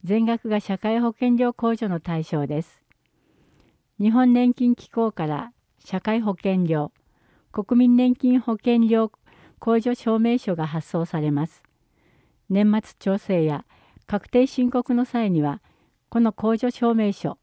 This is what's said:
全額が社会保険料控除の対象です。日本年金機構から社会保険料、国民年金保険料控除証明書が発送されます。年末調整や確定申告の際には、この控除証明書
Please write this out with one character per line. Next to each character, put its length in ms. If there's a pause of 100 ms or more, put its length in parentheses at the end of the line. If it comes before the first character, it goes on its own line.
全 220
額 240
が 100
社 200
会 200
保 140
険 240
料 140
控 260
除 120
の 120
対 240
象 240
で 140
す。 200 (1160)
日 100
本 220
年 220
金 200
機 140
構 240
か 140
ら 260 (260)
社 220
会 200
保 120
険 340
料、 260 (600)
国 260
民 160
年 220
金 240
保 140
険 340
料 240 (480)
控 200
除 140
証 240
明 200
書 180
が 100
発 220
送 160
さ 160
れ 100
ま 160
す。 160 (880)
年 220
末 280
調 200
整 260
や 200 (420)
確 220
定 180
申 240
告 240
の 100
際 260
に 120
は、 200 (460)
こ 120
の 120
控 240
除 140
証 240
明 180
書 300